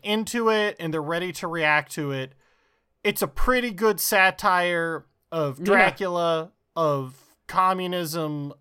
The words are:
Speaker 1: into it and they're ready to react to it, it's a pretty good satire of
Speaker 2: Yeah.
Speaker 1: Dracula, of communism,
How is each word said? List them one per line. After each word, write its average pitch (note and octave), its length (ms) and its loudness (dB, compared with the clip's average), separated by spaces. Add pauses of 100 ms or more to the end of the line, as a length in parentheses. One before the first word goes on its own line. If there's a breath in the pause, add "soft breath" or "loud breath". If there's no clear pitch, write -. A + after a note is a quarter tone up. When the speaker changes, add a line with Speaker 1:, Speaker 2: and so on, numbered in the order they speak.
Speaker 1:
into A3 460 -2
it G#3+ 300 0
and D#3+ 140 -4
they're D#3+ 80 -2
ready E3+ 320 -4
to - 140 -8
react D3+ 460 0
to D3 180 -4
it, C3+ 220 -6 (680)
it's G3+ 200 0
a F#3 40 -2
pretty B3 440 0
good G3+ 280 0
satire F3+ 1040 2 (260)
of D3 260 -2
Speaker 2:
Yeah. D#3+ 80 -8
Speaker 1:
Dracula, F#3 840 2 (240)
of C#3 420 -2 (300)
communism, E3+ 1120 -2